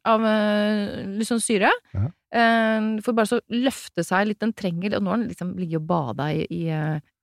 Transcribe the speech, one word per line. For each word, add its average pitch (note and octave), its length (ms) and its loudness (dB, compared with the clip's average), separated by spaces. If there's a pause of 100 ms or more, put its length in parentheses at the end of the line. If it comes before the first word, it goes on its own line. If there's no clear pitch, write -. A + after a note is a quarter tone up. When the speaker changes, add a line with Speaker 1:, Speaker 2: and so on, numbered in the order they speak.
Speaker 1:
av, A3 200 4
eh, G#3 840 0
litt G#3 220 -4
sånn A#3 100 0
syre. A3 320 2 (240)
Speaker 2:
Ja. G2+ 140 0 (240)
Speaker 1:
Eh, A3 680 2
for B3 100 0
bare A3 140 2
så A#3+ 140 0 (100)
løfte A#3+ 540 -2
seg G3 220 2
litt, G#3 140 -2
den A3 120 0
trenger, F#3+ 440 -2
og G#3 60 -2
nå F#3 80 0
har G3+ 80 0
den A3+ 100 -2
liksom F3+ 280 -8
ligget E3 200 -4
og D#3 100 -4
badet D3 440 -2
i, D#3 200 -2
i, E3+ 200 -4
eh, D#3 300 -2 (220)